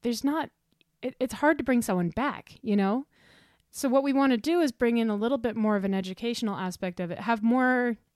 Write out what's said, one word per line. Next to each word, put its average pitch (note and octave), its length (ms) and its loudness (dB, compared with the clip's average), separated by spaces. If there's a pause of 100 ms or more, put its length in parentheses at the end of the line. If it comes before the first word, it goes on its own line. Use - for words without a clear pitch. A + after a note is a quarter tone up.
there's A3+ 200 -4
not, D4 260 -2 (520)
it, B3+ 180 -8
it's B3+ 160 -2
hard D4 220 4
to C4+ 80 -4
bring B3 160 2
someone F3+ 280 0
back, A#3+ 520 -4
you G#3 160 0
know? G3+ 280 0 (640)
So - 180 -2
what C4+ 140 4
we C#4 100 2
wanna C4+ 240 4
do E4 240 0
is D4 100 2
bring A#3 280 0
in A3+ 100 0
a G#3 80 0
little A#3 200 0
bit A3+ 200 -4
more G#3+ 180 2
of G3 80 0
an G3 100 0
educational F#3+ 640 -4
aspect F3+ 460 -6
of F3 100 -6
it, - 80 -8
have G#3+ 240 -2
more B3 540 2 (180)